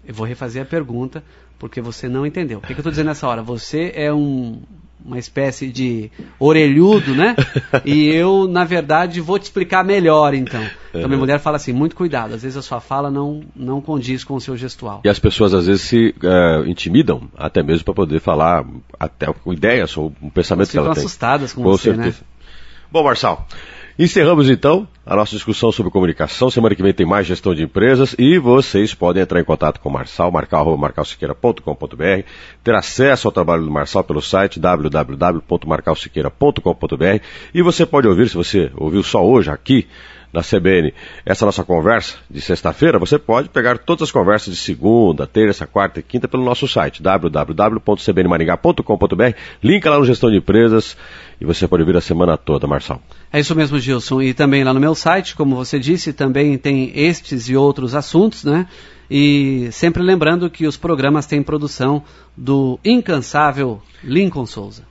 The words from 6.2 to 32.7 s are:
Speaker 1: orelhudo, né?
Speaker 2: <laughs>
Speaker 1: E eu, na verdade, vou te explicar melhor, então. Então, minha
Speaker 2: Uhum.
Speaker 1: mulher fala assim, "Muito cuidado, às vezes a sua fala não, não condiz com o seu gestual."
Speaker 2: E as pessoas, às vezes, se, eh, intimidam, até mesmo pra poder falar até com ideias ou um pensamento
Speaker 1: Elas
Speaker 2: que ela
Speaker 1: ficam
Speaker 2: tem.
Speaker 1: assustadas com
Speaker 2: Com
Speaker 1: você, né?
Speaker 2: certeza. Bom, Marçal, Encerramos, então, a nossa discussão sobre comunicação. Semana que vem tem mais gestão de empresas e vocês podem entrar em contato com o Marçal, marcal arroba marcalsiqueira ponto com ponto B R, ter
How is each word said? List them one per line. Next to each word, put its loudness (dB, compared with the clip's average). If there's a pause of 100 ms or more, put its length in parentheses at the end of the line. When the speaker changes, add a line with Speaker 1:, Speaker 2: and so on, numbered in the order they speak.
Speaker 1:
orelhudo, 4
né? 2 (260)
Speaker 2:
<laughs> -2
Speaker 1:
E 2
eu, 2
na 0
verdade, 0
vou -2
te -6
explicar -2
melhor, 4
então. -4 (280)
Então, -4
minha 0
Speaker 2:
Uhum. 0
Speaker 1:
mulher 0
fala -2
assim, -6
"Muito -2
cuidado, -4
às -12
vezes -10
a -10
sua -8
fala -4
não, -6 (120)
não -6
condiz -6
com -10
o -6
seu -10
gestual." -12
Speaker 2:
E 4
as 0
pessoas, 2
às 2
vezes, 2
se, 2
eh, 4
intimidam, 0
até -2
mesmo 0
pra -4
poder 0
falar 0 (340)
até -8
com -8
ideias -2
ou -6 (100)
um -12
pensamento 0
Speaker 1:
Elas -12
Speaker 2:
que -2
ela 0
Speaker 1:
ficam 0
Speaker 2:
tem. -2
Speaker 1:
assustadas -4
com -8
Speaker 2:
Com 4
Speaker 1:
você, 2
né? -2
Speaker 2:
certeza. -6 (680)
Bom, 2
Marçal, 0 (520)
Encerramos, 4
então, 2 (200)
a -2
nossa 0
discussão -2
sobre -2
comunicação. 0
Semana 2
que -4
vem 4
tem 0
mais 0
gestão -2
de -4
empresas 2
e 4
vocês 2
podem 0
entrar 2
em 0
contato -2
com -8
o -6
Marçal, -2
marcal 0
arroba 2
marcalsiqueira -6
ponto -2
com -6
ponto -12
B -6
R, 0 (380)
ter 2